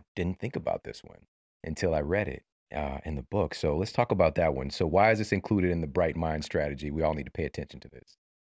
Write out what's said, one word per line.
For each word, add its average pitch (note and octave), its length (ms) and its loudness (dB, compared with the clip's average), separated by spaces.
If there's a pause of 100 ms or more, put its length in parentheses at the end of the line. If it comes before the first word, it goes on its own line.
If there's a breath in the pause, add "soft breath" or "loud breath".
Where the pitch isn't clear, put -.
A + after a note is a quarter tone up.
(160)
didn't F2+ 240 0
think B2 160 -6
about - 280 -2
this - 200 -14
one - 220 -20 (380)
until E2 320 0
I D2+ 60 2
read F#2 260 0
it, C2+ 160 -8 (280)
uh, C#2 320 -4
in D2+ 120 -4
the C2+ 80 -4
book. F#2+ 320 0
So D2 200 0
let's F2 160 -2
talk - 200 2
about F2+ 240 4
that E2 180 4
one. C2 160 -4
So - 160 -2
why F#2+ 240 6
is A2 80 4
this G#2+ 140 -2
included F#2+ 400 2
in E2+ 100 0
the D#2 60 -2
Bright D#2+ 280 0
Mind D#2+ 300 -2
strategy? D2 460 -4
We D#2 100 -2
all D#2 140 2
need C#2+ 100 -6
to C2+ 60 -12
pay D#2+ 140 -4
attention - 340 -8
to - 100 -18
this. - 260 -20 (260)